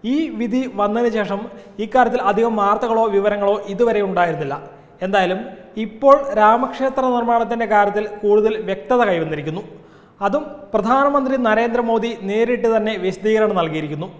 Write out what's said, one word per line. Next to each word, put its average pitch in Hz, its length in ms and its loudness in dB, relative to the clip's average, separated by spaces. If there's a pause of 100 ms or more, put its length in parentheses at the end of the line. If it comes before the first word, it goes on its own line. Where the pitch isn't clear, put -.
(160)
ഈ - 20 0 (240)
വിധി 240 200 -2 (180)
വന്നതിന് 220 380 0
ശേഷം 202 220 -2 (460)
ഇക്കാര്യത്തിൽ 240 360 2 (100)
അധികം 226 300 2
വാർത്തകളോ 220 440 2 (100)
വിവരങ്ങളോ 202 400 2 (180)
ഇതുവരെ 214 360 2
ഉണ്ടായിരുന്നില്ല. 156 460 0 (500)
എന്തായാലും 190 360 0 (420)
ഇപ്പോൾ 269 320 4 (240)
രാമക്ഷേത്ര 254 640 2 (120)
നിർമ്മാണത്തിൻ്റെ 233 580 0
കാര്യത്തിൽ 208 320 2 (160)
കൂടുതൽ 214 320 4 (160)
വ്യക്തത 226 400 0
കൈവന്നിരിക്കുന്നു. 156 520 -4 (640)
അതും 277 180 0 (300)
പ്രധാനമന്ത്രി 262 600 2 (120)
നരേന്ദ്രമോദി 233 600 0 (200)
നേരിട്ട് 233 440 0
തന്നെ 220 200 0 (100)
വിശദീകരണം 208 560 0
നൽകിയിരിക്കുന്നു. 156 480 -4 (120)